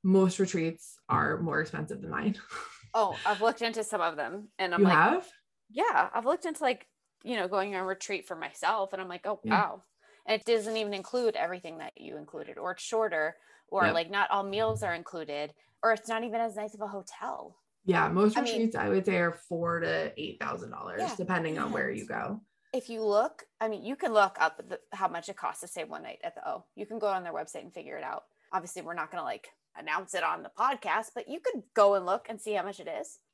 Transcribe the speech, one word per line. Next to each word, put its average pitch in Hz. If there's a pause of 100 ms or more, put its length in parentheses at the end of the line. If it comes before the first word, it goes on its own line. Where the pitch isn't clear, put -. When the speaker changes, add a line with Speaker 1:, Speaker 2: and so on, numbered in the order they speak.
Speaker 1:
most 190
retreats 165 (140)
are 151
more 156
expensive 156
than 165
mine. -
<laughs> - (480)
Speaker 2:
Oh, 202
I've 202
looked 233
into 226
some 208
of 165
them 175 (100)
and 180
I'm 196
Speaker 1:
You 190
Speaker 2:
like, 175
Speaker 1:
have? 226 (440)
Speaker 2:
Yeah, 349
I've 233
looked 339
into, 320
like, 254 (380)
you 151
know, 185
going 196
on 185
retreat 190
for 175
myself 190
and 185
I'm 185
like, 180
"Oh, 202
Speaker 1:
Yeah. 220
Speaker 2:
wow." - (440)
And -
it -
doesn't 226
even 208
include 220
everything 170
that -
you -
included, -
or 180
it's -
shorter, 170 (340)
or 180
Speaker 1:
Yep. 160
Speaker 2:
like, 165
not 202
all 196
meals 214
are 175
included, 151 (260)
or 226
it's 214
not 226
even 226
as 226
nice 214
of 202
a -
hotel. - (280)
Speaker 1:
Yeah, 170
most 208
Speaker 2:
I 247
mean 240
Speaker 1:
retreats, 226
I 208
would 190
say, 185
are 170
four 170
to 165
eight -
thousand -
dollars, -
Speaker 2:
Yeah, 370
Speaker 1:
depending 165
on 143
where -
Speaker 2:
and -
Speaker 1:
you -
go. - (320)
Speaker 2:
if 247
you 220
look, 214 (180)
I 226
mean, 202
you 262
can 262
look 196
up - (100)
the, 185 (120)
how 190
much 170
it 190
costs -
to 180
stay 170
one -
night -
at 165
the -
O. - (100)
You 208
can 220
go 214
on 185
their 170
website 160
and 175
figure 147
it 147
out. - (280)
Obviously, 180
we're 160
not 160
gonna, 170
like, 117 (280)
announce 160
it 175
on 160
the -
podcast, 254
but 240
you 311
could 480 (100)
go 202
and 185
look 196
and 214
see 214
how 180
much 196
it 160
is. 214 (140)